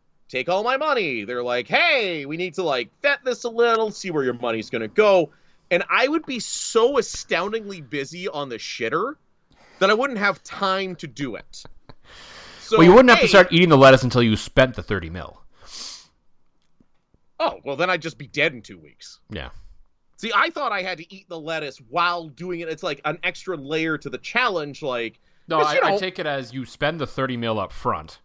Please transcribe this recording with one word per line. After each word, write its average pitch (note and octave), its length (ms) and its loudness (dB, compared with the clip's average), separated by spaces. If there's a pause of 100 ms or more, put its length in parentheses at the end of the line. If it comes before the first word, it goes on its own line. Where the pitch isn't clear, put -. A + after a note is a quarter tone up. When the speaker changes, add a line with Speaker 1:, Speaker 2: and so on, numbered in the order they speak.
(300)
Speaker 1:
take C3 180 -6
all F#3+ 160 -2
my B3+ 140 -2
money." G3 480 -4
They're B2 180 -6
like, B2 240 -4
"Hey, A3 580 -2
we D3+ 120 -8
need F3+ 160 -8
to, F#3+ 100 -6
like, B2+ 260 -4 (120)
vet C#4 240 0
this B3 180 -6
a A#3+ 60 -8
little, A3+ 420 0
see - 180 -12
where D3+ 140 -2
your B2 120 -2
money's A#2 340 -6
gonna A2+ 180 -6
go." F#3+ 440 2 (380)
And F3+ 200 0
I A3 180 2
would D#4 180 -4
be B3+ 140 -8
so B3 580 0
astoundingly G3+ 840 -6
busy D3 480 -8
on C#3+ 180 -8
the A#2+ 100 -10
shitter E3 580 -6 (640)
that G3 100 4
I G#3+ 60 4
wouldn't B3 240 -2
have G3+ 240 -2
time F#3+ 540 -4
to D#3+ 100 -14
do A#2+ 300 -10
it. - 260 -20 (960)
So, - 180 0
Speaker 2:
Well, E3 80 10
you F3 80 12
wouldn't B3+ 160 10
have A#3 80 10
to D4 80 4
Speaker 1:
hey - 40 2
Speaker 2:
start F#3 220 8
eating E3+ 180 6
the C#3+ 100 8
lettuce C3+ 240 10
until B2 180 2
you A2+ 140 4
spent C3 400 0
the G#2 80 -10
thirty F2 260 -6
mil. - 320 -14 (2000)
Speaker 1:
Oh, D#4 260 -4
well, C#3 100 -6
then F3 140 -2
I'd F3+ 120 -2
just D#3+ 180 -12
be C#3 80 -16
dead D3 260 -2
in A#2 80 -16
two F#2+ 160 -20
weeks. - 420 -20 (120)
Speaker 2:
Yeah. C#2+ 180 -10 (680)
Speaker 1:
See, A3 180 -10
I D#4 160 2
thought C4+ 200 -6
I G3 120 -6
had F#3 160 -8
to E3+ 140 -20
eat F#3+ 160 -20
the E3 100 -12
lettuce D3+ 400 -8 (100)
while E3+ 380 -2
doing E3+ 320 -12
it. E3 100 -10
It's D#3+ 140 -10
like D3+ 220 -8
an D#3 180 -4
extra F3+ 340 -8
layer D#3 400 -4
to - 100 -16
the A#2+ 120 -12
challenge, F3 640 -6
like, A#2+ 360 -6 (280)
Speaker 2:
No, D#3+ 100 -2
Speaker 1:
'cause, D3+ 100 2
Speaker 2:
I, D3 80 -2
Speaker 1:
you - 60 2
know G3 140 2
Speaker 2:
I - 20 -2
take F#3 220 -6
it D#3+ 80 -6
as C3 260 -6
you C3 100 -8
spend D3+ 380 -4
the B2+ 60 -4
thirty C3 280 -6
mil A2+ 240 -2
up F#2 140 -6
front E2 520 -6